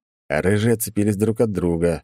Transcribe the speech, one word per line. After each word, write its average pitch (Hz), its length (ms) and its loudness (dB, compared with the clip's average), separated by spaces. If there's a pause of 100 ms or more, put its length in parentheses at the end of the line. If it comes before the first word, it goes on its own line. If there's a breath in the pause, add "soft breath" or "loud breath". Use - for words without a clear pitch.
(280)
а 76 140 -2
рыжие 104 320 2
отцепились 104 420 -2
друг 107 240 -2
от 117 120 2
друга, 85 520 0